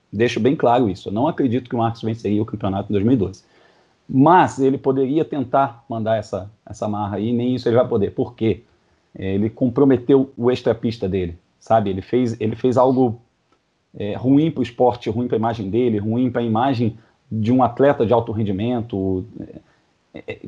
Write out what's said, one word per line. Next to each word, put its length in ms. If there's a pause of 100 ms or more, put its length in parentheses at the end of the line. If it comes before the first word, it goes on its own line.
(120)
deixo 260
bem 160
claro 340
isso, 200
eu 40
não 140
acredito 420
que 60
o 40
Marcos 220
venceria 400
o 60
campeonato 440
em 20
dois 120
mil 100
e 20
doze. 260 (680)
Mas 460
ele 180
poderia 480
tentar 640
mandar 280
essa, 340 (160)
essa 220
marra 300
aí, 140
nem 220
isso 140
ele 80
vai 100
poder. 240
Por 240
quê? 300 (520)
É, 180
ele 140
comprometeu 880
o 140
extrapista 580
dele, 300 (220)
sabe? 300
Ele 120
fez, 380
ele 160
fez 200
algo, 440 (760)
é, 200
ruim 340
pro 140
esporte, 440
ruim 200
pra 80
imagem 340
dele, 280
ruim 300
pra 140
imagem 560 (320)
de 220
um 100
atleta 420
de 80
alto 200
rendimento. 920 (880)
É, 140
é, 220